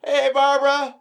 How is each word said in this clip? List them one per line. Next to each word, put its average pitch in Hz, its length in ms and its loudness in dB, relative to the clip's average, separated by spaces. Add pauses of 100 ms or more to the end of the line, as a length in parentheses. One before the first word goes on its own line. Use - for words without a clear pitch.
Hey, 277 280 0
Barbara. 277 680 0